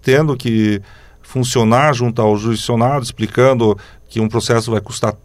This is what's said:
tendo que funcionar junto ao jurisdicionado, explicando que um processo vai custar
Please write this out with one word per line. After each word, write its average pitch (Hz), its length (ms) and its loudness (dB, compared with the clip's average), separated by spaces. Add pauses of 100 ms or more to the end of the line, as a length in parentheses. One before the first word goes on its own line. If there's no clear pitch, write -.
tendo 139 340 2
que 110 460 0 (400)
funcionar 123 720 2
junto 120 280 -2
ao 107 160 2
jurisdicionado, 117 680 -2
explicando 117 720 0 (320)
que 113 100 -8
um 110 80 0
processo 113 440 -2
vai 107 100 -2
custar 107 320 -6 (120)